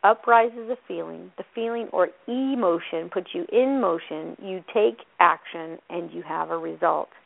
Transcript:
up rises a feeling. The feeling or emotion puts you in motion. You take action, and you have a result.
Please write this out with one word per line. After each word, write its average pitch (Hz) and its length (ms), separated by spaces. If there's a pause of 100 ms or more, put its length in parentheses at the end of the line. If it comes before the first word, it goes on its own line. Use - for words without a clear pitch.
up 220 240
rises 233 420
a 262 60 (100)
feeling. 170 520
The 190 60 (120)
feeling 233 360
or 180 160 (200)
emotion 202 840
puts 180 200
you 175 200
in 262 280
motion. 165 600
You 190 220 (100)
take 226 260 (200)
action, 165 600 (120)
and 175 220
you 170 100
have 165 280
a 165 80
result. 160 500 (180)